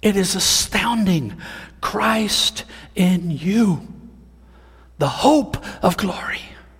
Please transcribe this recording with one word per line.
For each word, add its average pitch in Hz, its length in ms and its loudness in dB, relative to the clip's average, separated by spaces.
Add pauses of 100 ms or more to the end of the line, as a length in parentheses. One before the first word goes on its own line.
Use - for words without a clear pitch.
It 208 160 2
is 185 180 0
astounding. 190 1000 0 (460)
Christ 214 800 0 (320)
in 180 340 4
you, 185 560 2 (1120)
the 143 100 0
hope 269 480 2 (280)
of 175 120 2
glory. - 440 -6 (380)